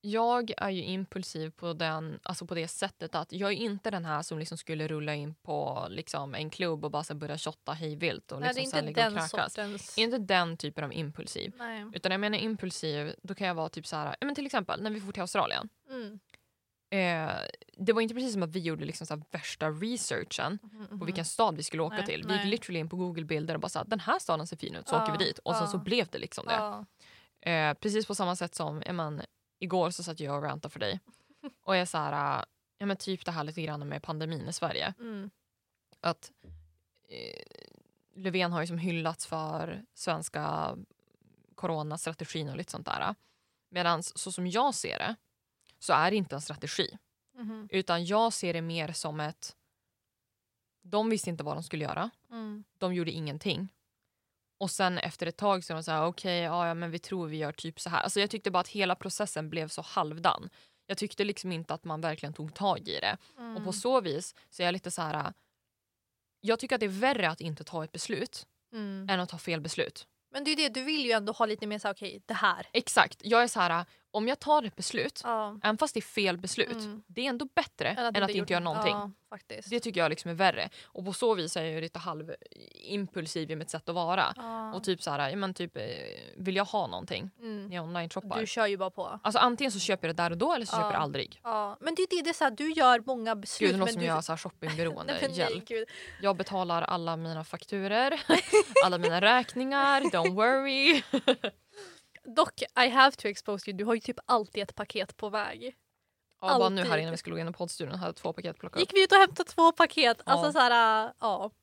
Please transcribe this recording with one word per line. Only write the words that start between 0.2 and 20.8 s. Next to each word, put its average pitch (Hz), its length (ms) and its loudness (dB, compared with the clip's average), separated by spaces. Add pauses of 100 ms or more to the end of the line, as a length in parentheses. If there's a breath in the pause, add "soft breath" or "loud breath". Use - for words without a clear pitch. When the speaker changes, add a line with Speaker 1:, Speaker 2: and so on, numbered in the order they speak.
Speaker 1:
är 196 140 -2
ju 185 120 -2
impulsiv 185 680 -4
på 170 220 -6
den, 160 500 -4
alltså 175 240 -8
på 175 80 -6
det 165 140 -4
sättet - 460 -6
att 170 180 -2
jag 196 200 0
är - 40 0
inte 214 340 -2
den 180 140 -4
här 156 180 -2
som 160 160 -6
liksom 160 200 -8
skulle 156 300 -4
rulla 151 260 -4
in 147 200 -6
på 143 560 -4
liksom 143 440 -6
en 156 160 -4
klubb 160 340 -2
och 151 60 -2
bara 147 140 -2
så 160 100 -8
börja 151 240 -6
shotta - 340 -6
hej 156 240 -6
vilt 160 360 -2
och 135 80 -8
Speaker 2:
Nej, 247 140 0
Speaker 1:
liksom 262 80 -2
Speaker 2:
det 262 60 -4
är - 20 -6
Speaker 1:
sen 151 180 -2
Speaker 2:
inte 156 120 0
Speaker 1:
ligga 226 60 6
och 214 60 0
Speaker 2:
den 165 160 -2
Speaker 1:
kräkas. - 240 -2
Speaker 2:
sortens. 202 460 -6
Speaker 1:
Inte 233 200 2
den 180 380 2
typen 147 280 -6
av 139 80 -6
impulsiv. - 640 -6
Speaker 2:
Nej. 226 380 -10
Speaker 1:
Utan 185 180 -2
jag 190 80 0
menar 208 180 0
impulsiv, 160 840 -4
då 185 120 -8
kan 196 120 -4
jag 175 80 0
vara 160 140 -2
typ - 180 -12
så 165 100 -6
här, 147 240 -4
ja, 269 60 -2
men 285 80 -2
till 277 120 -6
exempel 202 360 -2
när 214 80 -2
vi 214 100 -6
for 196 120 -10
till 196 100 -8
Australien. 180 460 0 (200)
Speaker 2:
Mm. 220 320 -10 (680)
Speaker 1:
Eh, 175 460 0 (400)
det 190 160 2
var 220 80 6
inte 226 140 0
precis 254 180 -2
som 196 100 0
att 165 140 -2
vi 185 40 0
gjorde 160 240 -2
liksom 160 220 -8
så 156 80 -4
här 151 160 -8
värsta 156 400 -4
researchen 185 920 -4
Speaker 2:
Mhm, 214 280 -16